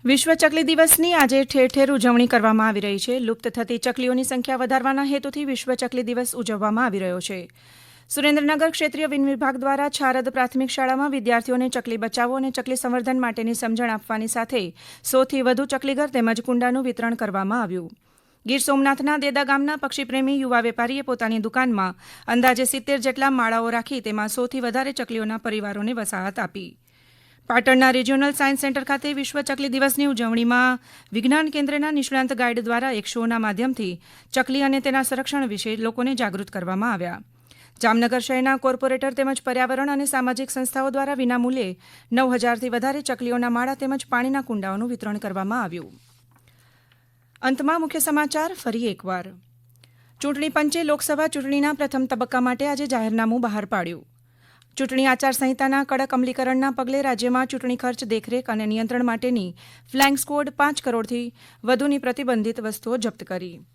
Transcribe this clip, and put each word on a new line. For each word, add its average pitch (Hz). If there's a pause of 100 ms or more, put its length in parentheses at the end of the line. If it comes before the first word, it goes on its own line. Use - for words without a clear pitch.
વિશ્વ 277
ચકલી 320
દિવસની 320
આજે 269
ઠેર 254
ઠેર 269
ઉજવણી 240
કરવામાં 220
આવી 208
રહી 196
છે. 247
લુપ્ત 226
થતી 233
ચકલીઓની 254
સંખ્યા 262
વધારવાના 262
હેતુથી 277
વિશ્વ 254
ચકલી 247
દિવસ 240
ઉજવવામાં 214
આવી 196
રહ્યો 180
છે. 180 (600)
સુરેન્દ્રનગર 294
ક્ષેત્રીય 311
વન 277
વિભાગ 269
દ્વારા 277
છારદ 262
પ્રાથમિક 254
શાળામાં 269
વિદ્યાર્થીઓને 247
ચકલી 233
બચાવો 240
અને 262
ચકલી 254
સંવર્ધન 254
માટેની 233
સમજણ 226
આપવાની 220
સાથે 226 (280)
સો 262
થી 262
વધુ 254
ચકલીઘર 277
તેમજ 226
કુંડાનું 247
વિતરણ 233
કરવામાં 196
આવ્યું. 180 (560)
ગીર 262
સોમનાથના 277
દેદા 285
ગામના 277
પક્ષીપ્રેમી 269
યુવા 247
વેપારીએ 233
પોતાની 233
દુકાનમાં 220 (320)
અંદાજે 247
સિત્તેર 269
જેટલા 269
માળાઓ 233
રાખી 233
તેમાં 214
સો 247
થી 262
વધારે 254
ચકલીઓના 226
પરિવારોને 208
વસાહત 202
આપી. 185 (720)
પાટણના 254
રિજિયોનલ 269
સાયન્સ 277
સેન્ટર 269
ખાતે 277
વિશ્વ 277
ચકલી 277
દિવસની 269
ઉજવણીમાં 240 (340)
વિજ્ઞાન 277
કેન્દ્રના 294
નિષ્ણાંત 269
ગાઈડ 240
દ્વારા 233
એક 208
શોના 233
માધ્યમથી 214 (320)
ચકલી 262
અને 277
તેના 269
સંરક્ષણ 269
વિશે 214
લોકોને 233
જાગૃત 202
કરવામાં 190
આવ્યા. 180 (600)
જામનગર 233
શહેરના 262
કોર્પોરેટર 262
તેમજ 269
પર્યાવરણ 262
અને 277
સામાજિક 254
સંસ્થાઓ 262
દ્વારા 277
વિનામૂલ્યે 247 (360)
નવ 254
હજારથી 240
વધારે 247
ચકલીઓના 240
માળા 247
તેમજ 269
પાણીના 262
કુંડાઓનું 208
વિતરણ 214
કરવામાં 202
આવ્યું. 165 (1500)
અંતમાં 285
મુખ્ય 320
સમાચાર 302
ફરી 233
એકવાર. 185 (960)
ચૂંટણી 294
પંચે 302
લોકસભા 294
ચૂંટણીના 285
પ્રથમ 277
તબક્કા 254
માટે 247
આજે 285
જાહેરનામું 226
બહાર 214
પાડ્યું. 170 (720)
ચૂંટણી 262
આચારસંહિતાના 269
કડક 269
અમલીકરણના 262
પગલે 269
રાજ્યમાં 254
ચૂંટણી 254
ખર્ચ 247
દેખરેખ 226
અને 214
નિયંત્રણ 226
માટેની 226 (360)
ફ્લાઇંગ 277
સ્ક્વોડ 294
પાંચ 294
કરોડથી 240 (300)
વધુની 269
પ્રતિબંધિત 240
વસ્તુઓ 220
જપ્ત 220
કરી. 180 (160)